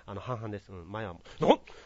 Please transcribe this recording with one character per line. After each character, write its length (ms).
あ 80
の、 80
半 200
々 80
で 100
す。 120
う 40
ん、 160
前 140
は、 80
な 60
ん？ 20
ち 60
ょ 100
っ 40